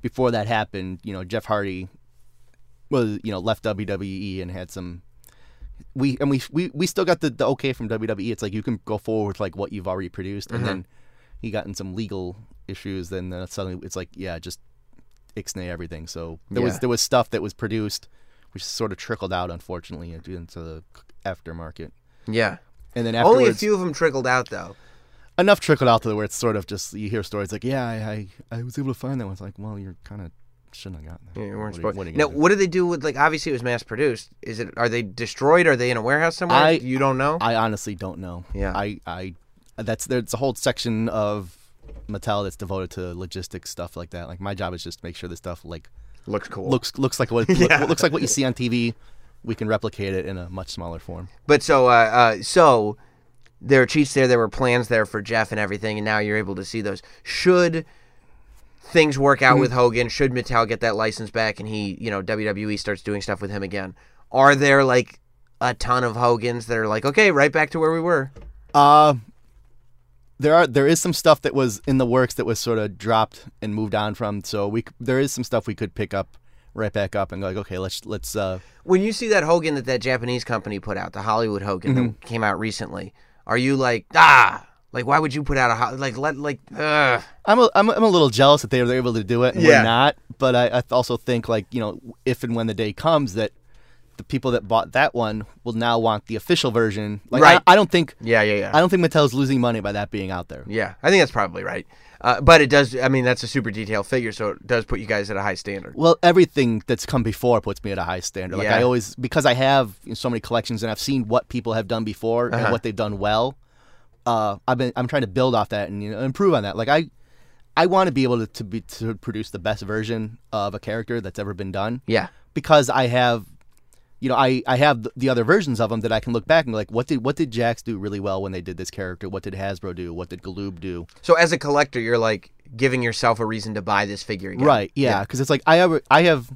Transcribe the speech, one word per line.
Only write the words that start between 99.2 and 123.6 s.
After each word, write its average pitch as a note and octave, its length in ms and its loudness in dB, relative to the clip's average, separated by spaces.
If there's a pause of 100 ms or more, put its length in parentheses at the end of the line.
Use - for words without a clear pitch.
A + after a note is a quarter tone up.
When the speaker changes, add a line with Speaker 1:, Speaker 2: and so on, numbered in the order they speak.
Speaker 1:
losing C3+ 260 2
money A#2 200 0
by G2+ 100 -4
that G#2 220 -6
being G2 180 -4
out F2+ 160 -8
there. - 220 -16
Speaker 2:
Yeah, G2+ 340 -4
I D3 80 2
think G3 100 6
that's C#3+ 120 4
probably F#2 320 -2
right. - 200 -8 (360)
Uh, A#2+ 200 0
but D#3 200 10
it C3+ 100 4
does, C#3 240 4
I B2+ 140 0
mean, C3 160 2
that's B2 180 2
a A2+ 60 -10
super A2+ 240 -2
detailed G#2 340 -4
figure, A#2+ 240 -2
so G#2 200 -4
it - 140 -12
does A#2 200 0
put G#2+ 160 -4
you G#2+ 60 -10
guys G#2 260 -2
at G2 40 -4
a G2 60 -4
high G2 140 -4
standard. - 400 -10
Speaker 1:
Well, E3 260 6
everything C#3+ 640 4
that's A#2+ 180 -2
come B2 200 0
before A#2 360 2
puts G2+ 220 -8
me G#2 80 -8
at F#2+ 80 -4
a F2 60 -4
high F2+ 160 -6
standard. F#2 380 -8
Like, G#2 80 -2
Speaker 2:
Yeah. A2 100 2
Speaker 1:
I A#2 80 4
always, B2 320 0
because C3+ 300 -2
I B2 80 4
have, C3 500 2
you - 60 -14
know, A2 40 -8
so B2+ 160 -4
many A#2 80 -4
collections A2+ 460 -4
and A2 80 -4
I've - 80 -8
seen C3 260 -2
what A#2 220 0
people A#2 240 -6
have A2 160 -2
done A2+ 160 -4
before A#2 500 -2
Speaker 2:
Uh-huh. A#2+ 120 0
Speaker 1:
and G#2 60 2
what A#2 120 -2
they've A2 100 -4
done G#2 240 -4
well, A2 380 0 (720)
uh, G#2+ 320 0 (100)
I've B2+ 100 2
been, B2+ 160 -2
I'm B2 140 -4
trying C#3+ 140 0
to C3+ 60 -4
build B2+ 280 2
off G#2+ 140 0
that G#2 180 -4
and, G2+ 160 -8
you G#2 80 -8
know, G#2+ 80 -8
improve D#3 340 0
on A2+ 80 0
that. G2 140 -6
Like, A2 120 -4
I, D3+ 220 2 (640)
I E3 100 6
wanna F#3 260 4
be C3 100 0
able B2 160 2
to, A2 80 -2
to - 160 -14
be, G#2 200 -8
to A2+ 340 -8
produce G#2+ 340 -8
the G2 80 -12
best G#2 240 -4
version A2 560 -6 (140)
of G2+ 200 -4
a G2+ 60 -10
character A#2 420 -6
that's F#2+ 200 -12
ever G2+ 120 -6
been F#2+ 200 -8
done. G#2+ 340 -4
Speaker 2:
Yeah. A2 220 0 (260)
Speaker 1:
Because C#3+ 340 6
I B2+ 200 2
have, A#2+ 360 2 (760)